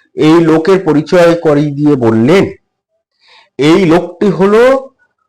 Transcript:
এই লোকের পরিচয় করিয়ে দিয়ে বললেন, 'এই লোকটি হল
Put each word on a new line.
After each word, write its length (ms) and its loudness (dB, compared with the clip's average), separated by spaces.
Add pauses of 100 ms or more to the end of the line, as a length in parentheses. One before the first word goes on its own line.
(140)
এই 260 2
লোকের 440 0
পরিচয় 500 0
করিয়ে 360 -2
দিয়ে 260 0
বললেন, 480 0 (1120)
'এই 260 2
লোকটি 460 -2
হল 240 0 (760)